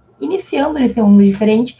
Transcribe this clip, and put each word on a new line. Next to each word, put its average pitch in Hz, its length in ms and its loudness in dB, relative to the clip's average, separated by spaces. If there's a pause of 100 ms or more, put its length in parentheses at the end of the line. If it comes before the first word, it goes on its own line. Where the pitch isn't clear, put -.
(200)
iniciando 302 580 -6
nesse 233 240 -2
mundo 202 220 4
diferente 214 560 0